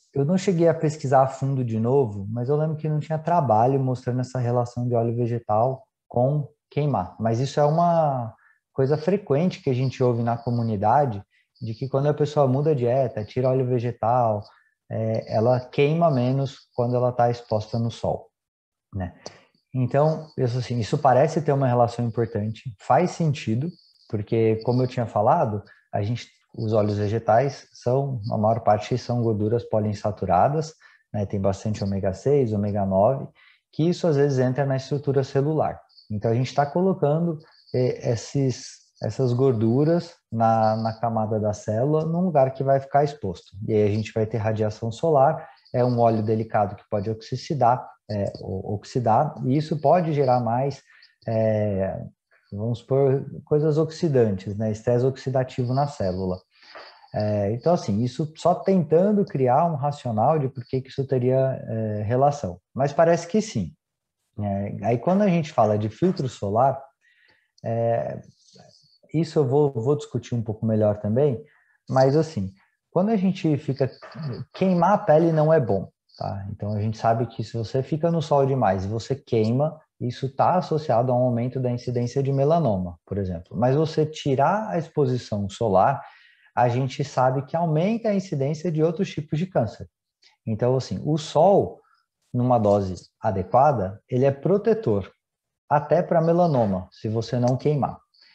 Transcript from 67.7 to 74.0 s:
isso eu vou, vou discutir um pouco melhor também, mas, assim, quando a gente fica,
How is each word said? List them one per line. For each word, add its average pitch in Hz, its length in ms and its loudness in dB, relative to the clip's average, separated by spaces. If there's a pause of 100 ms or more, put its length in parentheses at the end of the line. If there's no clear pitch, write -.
isso 160 260 -2
eu 143 80 4
vou, 143 240 2
vou 131 240 -2
discutir - 400 -6
um 117 80 -2
pouco 107 220 -6
melhor 107 340 2
também, 123 400 0 (500)
mas, 135 280 2
assim, 107 360 -2 (380)
quando 190 200 0
a 233 60 2
gente 180 420 0
fica, 135 320 -2 (640)